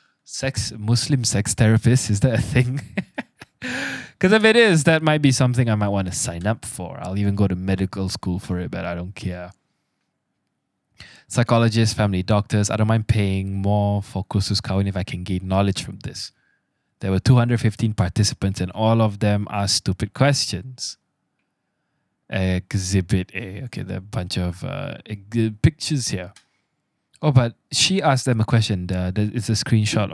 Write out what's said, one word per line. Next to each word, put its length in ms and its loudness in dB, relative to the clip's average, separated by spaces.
Sex, 480 -6
Muslim 540 0
sex 280 0
therapist, 560 4
is 120 2
that 180 2
a 20 2
thing? 380 0
<laughs> 560 -8
'Cause 160 2
if 140 6
it 100 6
is, 300 6
that 180 4
might 160 4
be 140 6
something 340 2
I 80 2
might 160 0
wanna 240 -2
sign 320 -6
up 160 -2
for. 400 -12
I'll 160 -4
even 160 2
go 160 2
to 40 -2
medical 520 -2
school 320 -4
for 240 -6
it, 80 -10
but 140 -8
I 100 -6
don't 160 -10
care. 400 -10
Psychologists, 640 2
family 320 0
doctors, 480 0
I 60 -2
don't 100 2
mind 240 2
paying 480 0
more 400 0
for 240 -6
kursus 400 -2
kahwin 240 0
if 80 -4
I 80 -2
can 240 -10
gain 240 -4
knowledge 320 0
from 160 -12
this. 320 -12
There 80 -2
were 80 2
two 160 6
hundred 240 4
fifteen 320 -2
participants 720 -2
and 80 -8
all 300 2
of 180 0
them 320 0
asked 320 -2
stupid 300 -4
questions. 800 -2
Exhibit 1040 0
A. 320 -10
Okay, 160 -8
there 160 -8
are 60 -14
a 100 -20
bunch 240 -6
of, 240 -4
uh, 400 -10
ex-, 560 -4
pictures 560 0
here. 160 -8
Oh, 160 2
but 240 2
she 240 2
asked 240 2
them 160 2
a 80 0
question. 400 0
The, 240 -2
the, 240 -2
it's 160 -2
a 80 0
screenshot 540 0